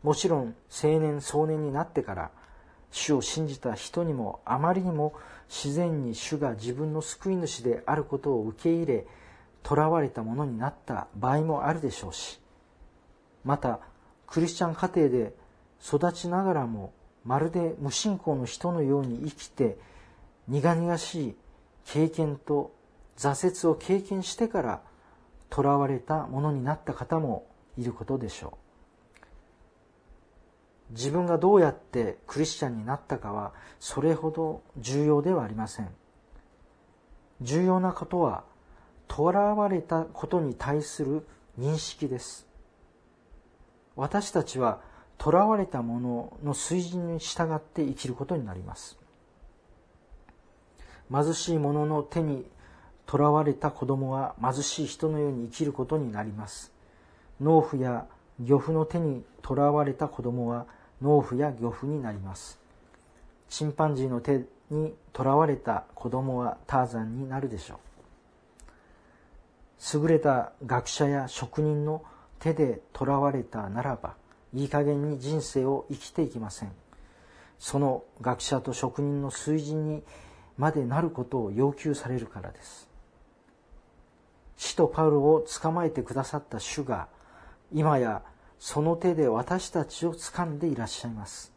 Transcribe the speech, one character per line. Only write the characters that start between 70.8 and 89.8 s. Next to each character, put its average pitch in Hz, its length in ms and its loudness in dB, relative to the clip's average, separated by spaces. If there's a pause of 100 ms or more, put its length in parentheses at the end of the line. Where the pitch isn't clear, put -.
者 147 200 2
や 139 200 0
職 - 340 -6
人 151 240 2
の 156 180 -4 (340)
手 160 160 0
で 135 280 0 (140)
囚 131 100 -2
わ 139 260 4
れ 131 100 -2
た 107 280 -8
な 113 120 -4
ら 131 140 -2
ば、 - 180 -10 (400)
い 139 120 -2
い - 40 -8
加 147 140 2
減 147 260 2
に 139 100 -4
人 147 220 -2
生 131 240 0
を 135 240 0
生 - 60 -6
き - 160 -16
て 170 100 -2
い 143 80 0
き - 80 -10
ま 107 140 -8
せ - 160 -10
ん。 95 40 -12 (840)
そ - 220 -4
の 135 240 0 (180)
学 123 200 0
者 135 200 0
と 135 100 -6
職 - 300 -2
人 143 220 0
の 135 80 -4
水 156 280 -2
準 151 280 -2
に 151 160 -4 (540)
ま 151 140 2
で 143 140 0
な 135 160 2
る 170 80 0
こ 127 140 -6
と 123 220 -2
を 98 60 -4
要 139 220 4
求 143 220 -2
さ 127 120 -10
れ 123 120 -2
る 110 80 -8
か 95 140 -14
ら 90 100 -10
で - 100 -20
す。 - 280 -20 (1700)
使 - 160 -8
徒 165 140 4
パ 160 140 0
ウ 156 80 6
ロ 147 100 4
を 156 180 8
捕 160 320 -2
ま 170 140 0
え 156 40 2
て 147 140 -4
く - 100 -8
だ 135 120 -2
さ 151 140 -6
っ - 80 -10
た 113 120 -8
主 - 240 -6
が、 110 240 -4 (640)
今 151 260 4
や 113 240 0 (380)
そ - 220 -2
の 165 160 2
手 175 180 2
で 147 140 4
私 175 400 0
た 151 160 0